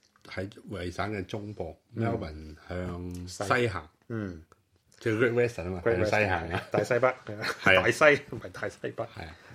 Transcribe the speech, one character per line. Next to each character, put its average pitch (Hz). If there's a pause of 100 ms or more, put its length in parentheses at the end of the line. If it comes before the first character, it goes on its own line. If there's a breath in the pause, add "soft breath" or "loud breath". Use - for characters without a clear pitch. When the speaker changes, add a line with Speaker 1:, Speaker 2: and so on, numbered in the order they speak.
(260)
Speaker 1:
喺 95 (220)
維 90
省 98
嘅 98
中 104
部， 82 (180)
Speaker 2:
嗯。 110
Speaker 1:
Melbourne 78 (120)
向 90
西 117
行。 92
Speaker 2:
西。 80 (200)
嗯。 98 (580)
Speaker 1:
即 117
係 107
Great 117
Western 120
啊 92
嘛， 90
Speaker 2:
Great 117
Speaker 1:
向 95
西 107
行 82
啊。 95
Speaker 2:
Western， -
大 104
西 120
北， 127
Speaker 1:
係 104
啊。 90
Speaker 2:
大 113
西， 147
唔 120
係 95
大 104
西 -
北。 -
Speaker 1:
係 -
啊， 80 (180)